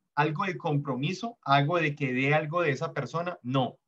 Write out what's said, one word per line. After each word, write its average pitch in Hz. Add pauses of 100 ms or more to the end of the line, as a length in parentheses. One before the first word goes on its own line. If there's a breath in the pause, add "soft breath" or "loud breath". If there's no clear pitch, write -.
(160)
algo 156
de 180
compromiso, 147
algo 143
de 151
que 131
dé 139
algo 160
de 160
esa 160
persona, 170
no. 127